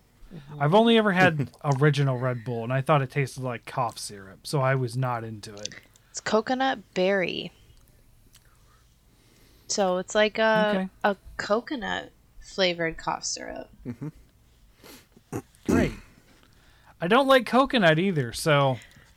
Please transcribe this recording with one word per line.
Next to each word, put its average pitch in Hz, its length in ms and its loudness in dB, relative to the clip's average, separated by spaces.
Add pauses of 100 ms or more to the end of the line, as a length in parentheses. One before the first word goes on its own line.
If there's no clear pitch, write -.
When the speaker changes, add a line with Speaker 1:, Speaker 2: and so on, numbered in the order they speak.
(340)
Speaker 1:
Mm-hmm. 147 280 -12
Speaker 2:
I've 147 140 4
only 226 220 8
ever 214 140 4
had 170 460 2
Speaker 3:
<laughs> - 80 -12 (160)
Speaker 2:
original 143 360 2
Red 123 280 -4
Bull, 117 180 -4
and 117 80 -4
I 131 80 0
thought 143 220 2
it 131 100 -6
tasted 131 320 -4
like 120 220 -8
cough 117 340 -6
syrup, 98 480 -16
so 147 140 0
I 131 140 2
was 123 200 -2
not 123 300 -4
into 110 280 -14
it. 104 220 -12 (360)
Speaker 1:
It's - 100 -12
coconut 254 580 -2 (140)
berry. 190 580 -2 (2250)
So 185 300 -2
it's 185 180 -8
like 214 240 2
a, 220 340 2
Speaker 2:
Okay. 190 160 -4 (140)
Speaker 1:
a 202 140 0 (180)
coconut 220 800 -6 (260)
flavored 170 580 -2
cough - 280 -8
syrup. - 440 -10 (160)
Speaker 3:
Mm-hmm. 123 220 -12 (1600)
Speaker 2:
Great. - 260 2 (1120)
I 170 80 -4
don't 262 180 4
like 262 180 4
coconut 226 540 4
either, 156 320 0
so 139 460 2 (400)